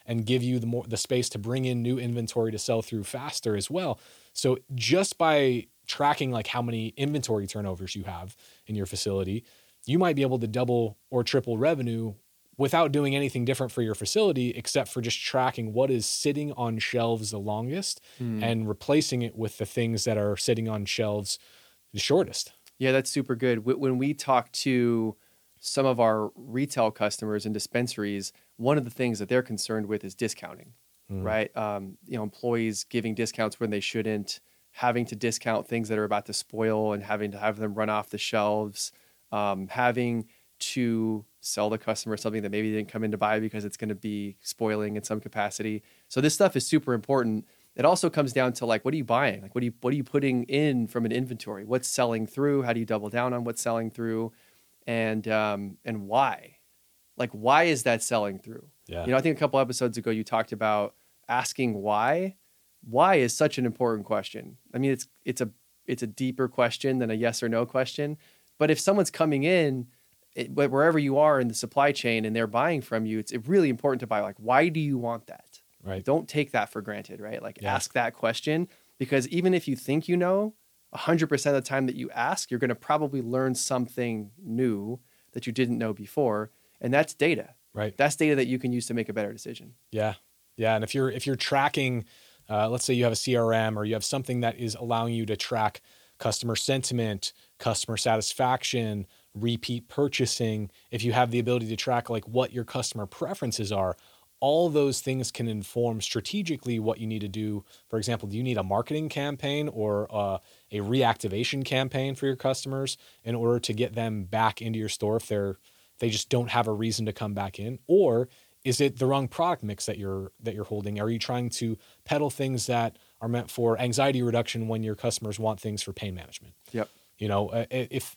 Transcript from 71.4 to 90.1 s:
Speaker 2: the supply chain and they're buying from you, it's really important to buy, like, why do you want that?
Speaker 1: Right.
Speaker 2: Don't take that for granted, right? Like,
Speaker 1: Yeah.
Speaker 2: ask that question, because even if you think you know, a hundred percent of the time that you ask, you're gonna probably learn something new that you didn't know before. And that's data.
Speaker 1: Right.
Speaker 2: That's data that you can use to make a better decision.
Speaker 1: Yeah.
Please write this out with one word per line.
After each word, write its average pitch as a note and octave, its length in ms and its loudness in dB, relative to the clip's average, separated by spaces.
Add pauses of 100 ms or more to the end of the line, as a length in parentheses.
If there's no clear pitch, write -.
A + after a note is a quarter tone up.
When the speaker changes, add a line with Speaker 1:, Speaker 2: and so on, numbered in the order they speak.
Speaker 2:
the G#2+ 60 -4
supply C#3 380 2
chain A2+ 320 0
and A2 100 -2
they're A2+ 120 2
buying C3+ 340 0
from A2+ 260 -2
you, A2 120 -2
it's G#2 140 -6 (140)
really E3+ 220 6
important C3 320 0
to B2 60 -8
buy, G#2+ 140 0
like, G#2 180 -4
why B2+ 300 4
do D#3+ 120 -2
you C#3+ 160 0
want A#2 300 -6
that? - 340 -20 (220)
Speaker 1:
Right. F#2+ 220 -6
Speaker 2:
Don't D3 240 2
take D3 240 -2
that G#2+ 180 0
for A2+ 100 -8
granted, G#2 400 -10
right? A2 220 -10
Like, G#2+ 180 -12
Speaker 1:
Yeah. A2 140 -2
Speaker 2:
ask - 180 -4
that A#2 220 0
question, D3+ 540 -2 (300)
because C3 300 2
even F3 260 4
if E3 140 0
you C3+ 80 0
think D3 320 0
you F3 80 2
know, F#3+ 380 2 (380)
a - 60 -10
hundred D#3+ 300 2
percent C#3+ 280 2
of C3+ 60 2
the C3+ 60 -10
time C3+ 180 0
that B2+ 100 -2
you B2 140 -8
ask, C3 400 -2
you're B2 100 -2
gonna B2 140 0
probably D3 460 0
learn B2+ 340 0
something A#2+ 840 -2
new A#2+ 640 -2 (320)
that - 140 -8
you A#2+ 60 -2
didn't A#2+ 260 0
know A2+ 140 0
before. G#2+ 580 -2 (300)
And B2 120 -2
that's C#3+ 220 4
data. E3 400 0 (200)
Speaker 1:
Right. G#2 220 -4
Speaker 2:
That's D3 200 4
data D3+ 200 4
that C3 100 4
you B2+ 120 0
can B2+ 140 -2
use A#2+ 140 -2
to A#2 80 -4
make A2+ 140 -2
a A2 40 -4
better G#2 200 -4
decision. A2+ 420 -16 (180)
Speaker 1:
Yeah. G#2+ 220 0 (420)